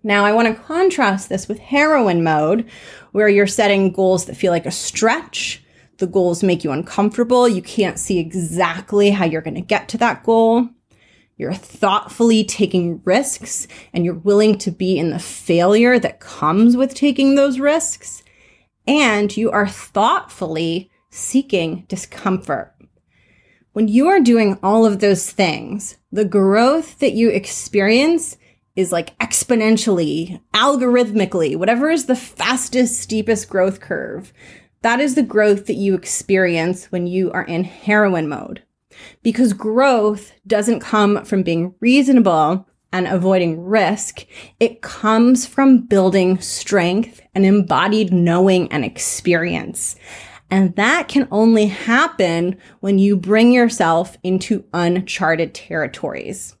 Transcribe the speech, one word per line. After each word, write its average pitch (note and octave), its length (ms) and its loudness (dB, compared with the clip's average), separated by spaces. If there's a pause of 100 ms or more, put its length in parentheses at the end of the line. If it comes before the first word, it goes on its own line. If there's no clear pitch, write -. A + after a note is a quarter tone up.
Now, G3+ 200 2
I G#3 80 4
wanna A3+ 240 2
contrast D4+ 720 -2
this F#3+ 220 -6
with G#3+ 100 -8
heroine C4+ 640 2
mode, D#3+ 460 0 (420)
where G#3 160 2
you're G3+ 180 4
setting G3 460 0
goals F#3+ 340 0
that - 120 -14
feel F3+ 160 0
like E3 120 -2
a E3 60 -6
stretch. - 880 -4 (360)
The F#3 100 -2
goals F3 360 0
make F3 200 0
you D3+ 80 -4
uncomfortable. A#3 760 0
You F#3 120 -2
can't - 380 -4
see F3+ 200 -4
exactly F3 880 -2
how G3 160 0
you're D#3+ 160 -2
gonna D#3+ 180 -8
get - 300 -4
to A3+ 80 -8
that - 260 -2
goal. A3+ 460 2 (680)
You're - 180 -8
thoughtfully G#3+ 880 0
taking F3+ 600 -2
risks, - 640 -4 (240)
and F3 140 -2
you're F3+ 100 -4
willing G3+ 440 2
to F3+ 120 -6
be F#3 260 -2
in D#3+ 120 -2
the E3 100 -6
failure G#3+ 800 2
that - 200 -6
comes G#3+ 580 2
with C4+ 180 -2
taking C#4 400 2
those C#4 240 2
risks. - 640 -4 (640)
And A3+ 480 0
you A3 160 -2
are G#3 160 0
thoughtfully F#3 1200 -4 (200)
seeking F3+ 760 -4
discomfort. F#3 880 -6 (1000)
When G#3+ 140 0
you B3 200 4
are F#4+ 120 4
doing A3+ 440 4
all A3 220 4
of G3+ 140 0
those G3+ 300 0
things, - 680 -4 (140)
the G#3 140 -2
growth A3 720 2
that C#4 120 2
you A3+ 180 2
experience A3+ 1080 0 (400)
is, F3+ 140 -2
like, E3+ 260 -6
exponentially, F#3+ 1200 0 (140)
algorithmically, A3 1040 0
whatever A#3+ 320 0
is D#4 160 -2
the B3+ 100 0
fastest, B3 840 -4
steepest A3 480 -4
growth F#3+ 320 -2
curve. C#3 500 -10 (520)
That A#3 160 0
is C#4 160 0
the C#4 80 2
growth G#3 420 0
that - 80 -4
you G3 220 0
experience F3+ 960 -2
when F3 160 -4
you F#3 240 -2
are F#3 120 -6
in F3 200 -4
heroine F#3+ 640 0
mode. - 340 -12 (600)
Because A#3 300 0
growth G#3+ 800 0 (140)
doesn't G#3+ 340 0
come G#3 460 0
from F#3+ 160 -2
being E3+ 380 -2
reasonable G#3 880 2 (260)
and F3+ 140 -2
avoiding F3 560 0
risk. G3 600 -2 (340)
It A#3 220 -2
comes A#3 640 2
from C4+ 400 4
building F#3 520 2
strength F#3+ 800 -2 (140)
and F#3+ 120 2
embodied F#3+ 680 2
knowing F3+ 580 2
and C3 140 -4
experience. - 1120 -4 (560)
And F#3+ 240 2
that C4+ 320 0
can C4+ 240 0
only A3 340 4
happen F#3+ 920 -2 (220)
when G3 200 0
you G3+ 180 4
bring G#3+ 340 4
yourself F3+ 720 2
into F#3+ 480 -2
uncharted E3+ 840 -2
territories. - 1040 -10